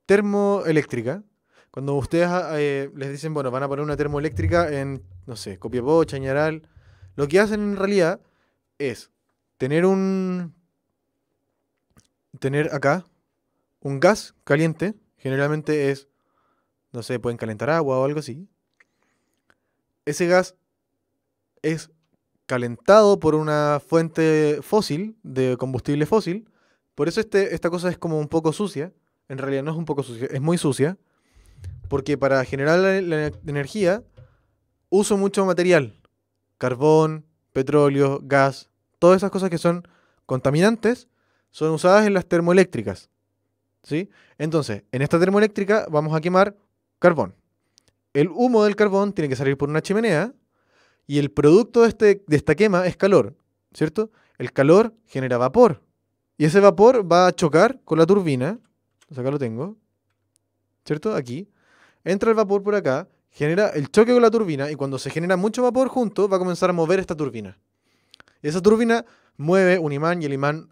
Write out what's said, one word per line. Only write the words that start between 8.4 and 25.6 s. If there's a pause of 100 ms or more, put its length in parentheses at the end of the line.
es (480)
tener
un, (1800)
tener
acá (760)
un
gas (100)
caliente, (220)
generalmente
es, (840)
no
sé,
pueden
calentar
agua
o
algo
así. (1600)
Ese
gas (1080)
es (560)
calentado
por
una
fuente
fósil,
de
combustible